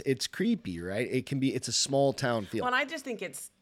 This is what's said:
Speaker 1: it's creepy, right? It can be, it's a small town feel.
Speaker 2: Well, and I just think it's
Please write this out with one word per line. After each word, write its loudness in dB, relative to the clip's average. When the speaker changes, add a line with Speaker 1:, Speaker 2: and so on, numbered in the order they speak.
Speaker 1:
it's 0
creepy, 0
right? -2
It 0
can 0
be, 2
it's -2
a -4
small 4
town 0
feel. -2
Speaker 2:
Well, 0
and 4
I 2
just -8
think -6
it's -10